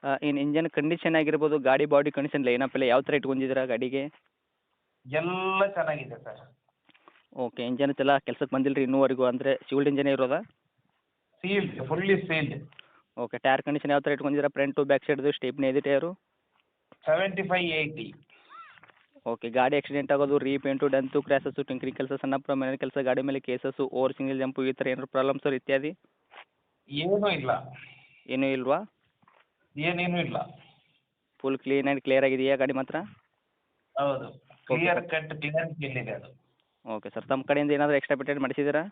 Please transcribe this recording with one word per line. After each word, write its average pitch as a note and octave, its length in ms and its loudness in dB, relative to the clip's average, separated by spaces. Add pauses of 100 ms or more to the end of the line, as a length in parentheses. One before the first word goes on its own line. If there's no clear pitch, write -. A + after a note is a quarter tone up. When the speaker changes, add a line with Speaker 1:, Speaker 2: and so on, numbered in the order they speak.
Speaker 1:
ಆ, C#3 180 0
ಇನ್ C#3+ 160 0
ಇಂಜನ್ D3 320 0
ಕಂಡೀಷನ್ D#3+ 460 0
ಆಗಿರ್ಬೋದು, D3+ 420 2
ಗಾಡಿ C3+ 260 4
ಬಾಡಿ D3 260 4
ಕಂಡೀಷನ್, C#3+ 340 -2
ಲೈನಪ್ B2 300 0
ಎಲ್ಲ C3+ 80 2
ಯಾವ B2+ 180 6
ಥರ D3 140 -2
ಇಟ್ಕೊಂಡಿದ್ದೀರಾ C3 500 0
ಗಾಡಿಗೆ? B2 380 -2 (1080)
Speaker 2:
ಎಲ್ಲ F#3 540 0
ಚೆನ್ನಾಗಿದೆ D3+ 580 -4
ಸರ್. A2 160 -16 (960)
Speaker 1:
ಓಕೆ, B2 320 -6
ಇಂಜನ್ C3+ 340 0
ಎಲ್ಲ C#3 180 4
ಕೆಲ್ಸಕ್ಕೆ C3+ 360 -4
ಬಂದಿಲ್ಲ C3+ 220 2
ರೀ C#3 60 2
ಇನ್ನೂವರೆಗೂ, C3 420 4
ಅಂದರೆ B2+ 300 2
ಸೀಲ್ಡ್ C#3 340 0
ಇಂಜನ್ C#3 200 2
ಇರೋದಾ? C3+ 320 2 (1000)
Speaker 2:
ಸೀಲ್ಡ್, F#3 460 -2
ಫುಲ್ಲಿ F#3 340 2
ಸೀಲ್ಡ್. D#3+ 460 -4 (500)
Speaker 1:
ಓಕೆ, A#2+ 200 -6
ಟೈರ್ C3+ 240 4
ಕಂಡೀಷನ್ D3 280 -2
ಯಾವ C#3+ 100 4
ಥರ C#3+ 100 0
ಇಟ್ಕೊಂಡಿದ್ದೀರಾ? C#3+ 380 0
ಫ್ರಂಟ್ C#3 280 -2
ಟು D3 80 2
ಬ್ಯಾಕ್ C#3 200 2
ಸೈಡ್ದು C#3+ 280 0
ಸ್ಟೆಪ್ನಿ C3+ 360 -2
ಇದೆ C3 120 2
ಟೈರು? C#3+ 340 0 (760)
Speaker 2:
ಸೆವೆಂಟಿ F3+ 500 -2
ಫೈವ್ F3+ 300 0
ಏಯ್ಟಿ. D3+ 400 -4 (1120)
Speaker 1:
ಓಕೆ, A#2 240 -6
ಗಾಡಿ B2+ 260 4
ಆಕ್ಸಿಡೆಂಟ್ C#3 360 0
ಆಗೋದು, C#3+ 260 4
ರೀಪೇಂಟು, C#3 500 0
ಡೆಂತು, C3+ 340 0
ಕ್ರ್ಯಾಶಸ್ಸು, C#3 400 0
ಟಿಂಕರಿಂಗ್ C3 340 -6
ಕೆಲಸ, C3+ 160 -4
ಸಣ್ಣ C3+ 240 -2
ಪುಟ್ಟ C#3 140 -6
ಮನೆ C3+ 260 -2
ಕೆಲಸ, C3+ 260 -4
ಗಾಡಿ B2+ 200 2
ಮೇಲೆ C3+ 180 -2
ಕೇಸಸ್ಸು, C3 520 -4
ಓವರ್ C3 200 0
ಸಿಂಗಲ್ C3+ 260 -4
ಜಂಪು, C3 260 -2
ಈ C3 80 0
ಥರ C3+ 140 -4
ಏನಾದ್ರು B2+ 200 -4
ಪ್ರಾಬ್ಲಮ್ C3+ 380 0
ಸರ್ C#3+ 100 0
ಇತ್ಯಾದಿ? C3+ 380 -2 (960)
Speaker 2:
ಏನೂ F#3+ 400 0
ಇಲ್ಲ. C#3 220 -2 (760)
Speaker 1:
ಏನೂ C3 200 0
ಇಲ್ವಾ? C3+ 320 0 (960)
Speaker 2:
ಏನೇನೂ F3 420 0
ಇಲ್ಲ. D#3 180 -2 (1080)
Speaker 1:
ಫುಲ್ C3+ 140 -2
clean C3+ 280 0
and C#3 140 0
clear C3+ 240 4
ಆಗಿದೆಯಾ C3+ 320 2
ಗಾಡಿ C3+ 160 0
ಮಾತ್ರ? C3 240 -4 (1000)
Speaker 2:
ಹೌದು. C3+ 300 -2
Speaker 1:
ಓಕೆ - 400 -20
Speaker 2:
ಕ್ಲಿಯರ್ F3 340 2
Speaker 1:
ಸರ್. E3+ 80 -10
Speaker 2:
ಕಟ್ D#3 260 -4
ಕ್ಲಿಯರ್ D3+ 640 -4
ಇದೆ A2 140 -8
ಅದು. - 160 -12 (560)
Speaker 1:
ಓಕೆ G#2+ 260 -8
ಸರ್. - 140 -10
ತಮ್ಮ C3 180 -2
ಕಡೆಯಿಂದ D3 300 2
ಏನಾದರೂ D3 240 2
ಎಕ್ಸ್ಟ್ರಾ C#3 200 0
ಫಿಟ್ಟಿಂಗ್ C#3 240 -4
ಮಾಡಿಸಿದ್ದೀರಾ? C#3+ 520 0